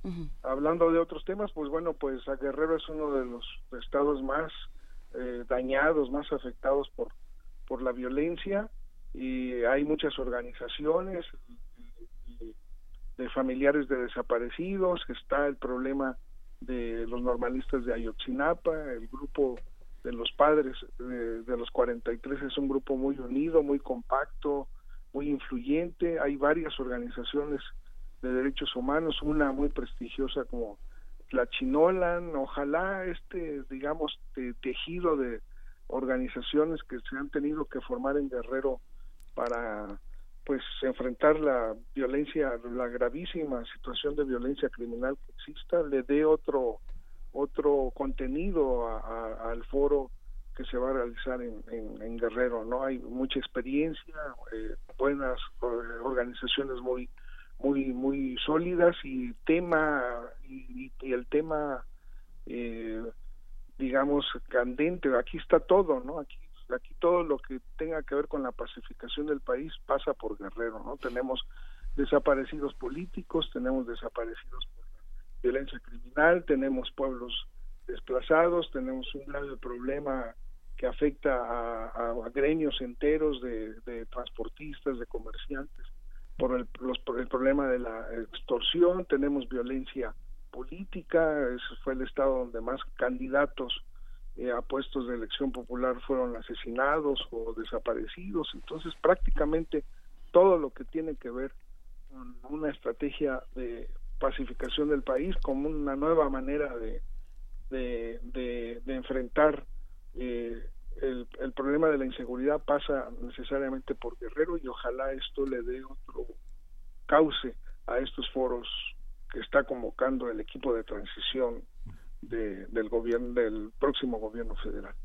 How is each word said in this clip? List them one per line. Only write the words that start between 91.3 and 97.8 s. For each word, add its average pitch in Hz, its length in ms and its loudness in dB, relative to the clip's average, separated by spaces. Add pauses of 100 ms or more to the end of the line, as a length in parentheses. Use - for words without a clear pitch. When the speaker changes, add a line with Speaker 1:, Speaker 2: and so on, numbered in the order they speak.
Speaker 2:
ese 123 340 -6
fue 135 100 0
el 131 80 -2
estado 131 380 2
donde 117 220 -4
más 123 180 -4 (160)
candidatos, 127 880 2 (540)
eh, 123 120 -2
a 120 120 2
puestos 131 460 -2
de 123 80 -2
elección 120 360 -2
popular 123 560 0
fueron 127 300 2
asesinados 135 800 0 (120)
o 113 220 -4
desaparecidos. 143 1000 -2